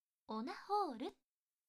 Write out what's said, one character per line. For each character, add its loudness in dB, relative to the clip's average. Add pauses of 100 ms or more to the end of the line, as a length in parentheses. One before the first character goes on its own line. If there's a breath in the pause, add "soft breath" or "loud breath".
(280)
オ -2
ナ -4 (140)
ホ 4
ー -6
ル -4
っ -4 (560)